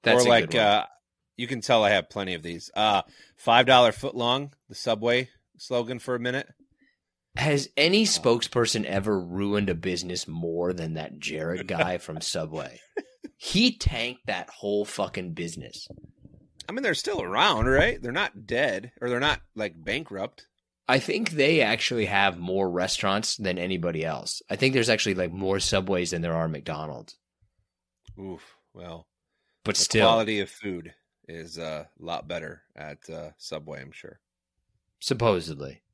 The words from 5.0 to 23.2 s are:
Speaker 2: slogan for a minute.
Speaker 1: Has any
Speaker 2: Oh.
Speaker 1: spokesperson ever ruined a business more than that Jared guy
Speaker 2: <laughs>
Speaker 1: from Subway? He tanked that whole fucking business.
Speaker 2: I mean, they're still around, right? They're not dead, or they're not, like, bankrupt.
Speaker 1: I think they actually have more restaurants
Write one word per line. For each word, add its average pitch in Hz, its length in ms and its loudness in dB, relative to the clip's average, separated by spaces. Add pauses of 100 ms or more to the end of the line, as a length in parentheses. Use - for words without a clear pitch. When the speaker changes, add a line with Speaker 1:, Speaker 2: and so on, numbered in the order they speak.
Speaker 2:
slogan 120 420 -4
for 123 160 -4
a 120 40 -4
minute. 123 280 -4 (880)
Speaker 1:
Has 143 400 0
any 180 280 6
Speaker 2:
Oh. - 20 4
Speaker 1:
spokesperson 120 800 2
ever 98 340 0
ruined 98 500 -2
a 87 60 0
business 90 520 -6
more 85 460 -4
than 82 200 -6
that 78 260 -10
Jared 82 480 -6
guy 87 300 -2
Speaker 2:
<laughs> - 80 -10
Speaker 1:
from 80 160 -10
Subway? 78 580 -8 (560)
He 220 420 0
tanked 123 500 -4
that 92 220 -6
whole 104 360 -2
fucking 92 480 -6
business. 82 540 -12 (800)
Speaker 2:
I - 40 -10
mean, 254 120 -6
they're 202 100 2
still 190 280 -4
around, 113 460 2
right? 139 340 4
They're 120 100 -4
not 147 340 -4
dead, 120 460 -2 (100)
or 123 80 -4
they're 123 100 0
not, 147 220 0 (140)
like, 104 180 -4 (100)
bankrupt. 104 640 -6 (400)
Speaker 1:
I 131 120 6
think 208 320 -2
they 151 300 4
actually 113 440 2
have 98 320 2
more 92 320 0
restaurants 98 680 0